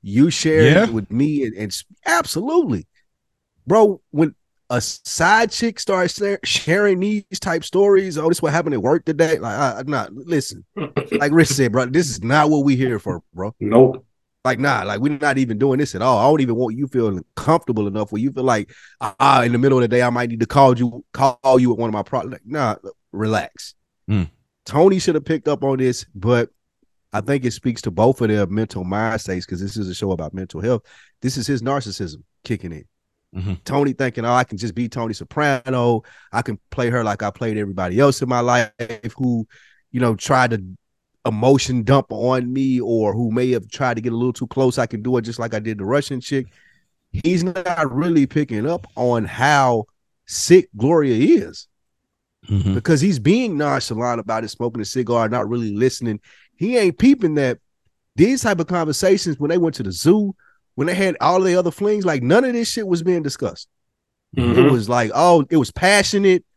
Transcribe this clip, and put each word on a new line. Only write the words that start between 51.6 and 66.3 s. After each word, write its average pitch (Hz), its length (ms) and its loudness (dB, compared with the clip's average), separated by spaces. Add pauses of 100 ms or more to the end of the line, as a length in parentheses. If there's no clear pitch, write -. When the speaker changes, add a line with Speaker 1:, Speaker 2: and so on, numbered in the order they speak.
Speaker 2:
Mm-hmm. 98 260 0
Speaker 1:
because 139 260 2
he's 180 160 2
being 185 400 0
nonchalant 123 640 -2
about 110 240 -4
it, 107 60 -10
smoking 120 320 -6
a 101 40 -6
cigar, 117 440 0
not 110 200 -2
really 117 260 -4
listening. 117 440 -2 (360)
He 240 220 -2
ain't 190 220 0
peeping 226 360 4
that 131 220 0 (580)
these 240 280 4
type 202 160 0
of 160 80 -2
conversations, 170 720 0
when 147 100 -2
they 170 80 2
went 165 200 0
to 127 60 -8
the 95 80 -6
zoo, 196 440 2 (400)
when 139 100 -2
they 175 80 -2
had 185 280 0
all 180 200 4
the 180 140 2
other 170 160 2
flings, 208 340 -2
like, 147 160 0
none 175 240 4
of 247 80 -2
this 233 160 -2
shit 220 180 -6
was 175 140 0
being 175 220 0
discussed. - 440 -8 (680)
Speaker 3:
Mm-hmm. 120 300 2
Speaker 1:
It 143 40 6
was 113 160 2
like, 120 280 0
oh, 165 340 6
it 165 80 2
was 127 140 2
passionate. 196 720 2 (120)